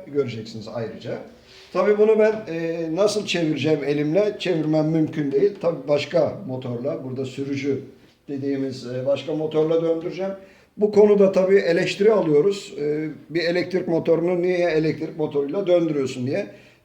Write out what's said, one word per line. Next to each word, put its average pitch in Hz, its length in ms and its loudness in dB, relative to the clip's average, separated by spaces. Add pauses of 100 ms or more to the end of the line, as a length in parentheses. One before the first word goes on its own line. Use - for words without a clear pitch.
göreceksiniz 117 680 -6
ayrıca. 117 440 -8 (540)
Tabii 208 260 2
bunu 214 200 6
ben, 214 140 6 (220)
e, 165 400 -4
nasıl 208 320 0
çevireceğim 156 580 0
elimle? 151 540 0
Çevirmem 156 480 0
mümkün 156 460 0
değil. 190 200 2 (100)
Tabii 156 260 -4
başka 147 440 0 (140)
motorla, 127 580 -6
burada 131 200 -6
sürücü 139 600 -4 (440)
dediğimiz, 135 580 -6
e, 127 200 -6
başka 143 280 -2
motorla 156 480 0
döndüreceğim. 165 500 -4 (440)
Bu 208 160 2
konuda 202 400 6
tabii 190 260 4
eleştiri 180 540 2
alıyoruz. 175 680 2
E, 151 300 -4 (220)
bir 160 140 -2
elektrik 175 440 -2
motorunu 170 540 2
niye 175 280 2
elektrik 156 480 -2
motoruyla 151 480 -2
döndürüyorsun 147 600 2
diye. 180 200 -2 (380)